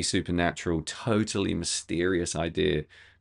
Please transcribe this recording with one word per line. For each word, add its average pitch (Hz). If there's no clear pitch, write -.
semi-supernatural, 87
totally 104
mysterious 87
idea 82